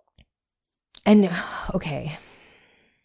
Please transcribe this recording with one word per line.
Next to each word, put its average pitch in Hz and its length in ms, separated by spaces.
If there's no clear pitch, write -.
And, 208 240
<sighs> - 220
okay. 147 420